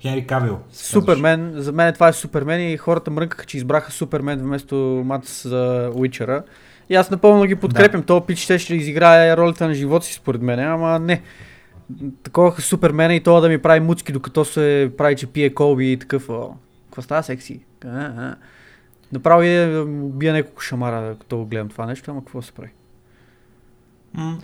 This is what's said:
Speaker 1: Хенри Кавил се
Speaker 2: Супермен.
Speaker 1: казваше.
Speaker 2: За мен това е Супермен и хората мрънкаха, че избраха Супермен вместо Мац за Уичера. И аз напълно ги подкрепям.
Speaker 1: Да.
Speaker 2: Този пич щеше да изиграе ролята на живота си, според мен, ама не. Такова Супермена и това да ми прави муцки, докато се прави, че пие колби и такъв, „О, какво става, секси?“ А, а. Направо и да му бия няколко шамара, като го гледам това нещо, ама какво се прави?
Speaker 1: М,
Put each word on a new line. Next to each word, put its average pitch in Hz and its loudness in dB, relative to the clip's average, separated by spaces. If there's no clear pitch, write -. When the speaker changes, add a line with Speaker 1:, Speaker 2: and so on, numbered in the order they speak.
Speaker 1:
Хенри 131 -6
Кавил 120 -2
се - -16
Speaker 2:
Супермен. 160 2
Speaker 1:
казваше. 160 -10
Speaker 2:
За 143 -6
мен 165 2
това 170 6
е 165 6
Супермен 160 -4
и 165 -4
хората 165 -2
мрънкаха, 165 -6
че - -12
избраха 143 -2
Супермен 143 -6
вместо 139 -6
Мац 135 -8
за 123 -2
Уичера. 127 -4
И 185 2
аз 185 4
напълно 202 6
ги 190 0
подкрепям. 196 4
Speaker 1:
Да. - -8
Speaker 2:
Този 175 4
пич 175 -4
щеше 180 0
да 170 -2
изиграе 165 6
ролята 170 0
на 156 -2
живота 143 0
си, - -12
според 123 -6
мен, 123 -2
ама 165 -2
не. 170 -2
Такова 170 2
Супермена 165 2
и 165 -2
това 170 6
да 165 4
ми 156 2
прави 160 4
муцки, 165 -2
докато 135 -4
се 143 0
прави, 147 2
че 127 -8
пие 143 0
колби 135 2
и 127 0
такъв, 131 -6
„О, 117 -8
какво - -18
става, 156 -4
секси?“ 127 -14
А, 123 -14
а. 127 -12
Направо 165 4
и 175 2
да 165 0
му 147 -8
бия 147 -2
няколко - -4
шамара, 117 -6
като 117 -10
го 113 -8
гледам 107 -8
това 113 -12
нещо, 131 -12
ама 139 -12
какво 131 -16
се - -20
прави? - -20
Speaker 1:
М, 160 -8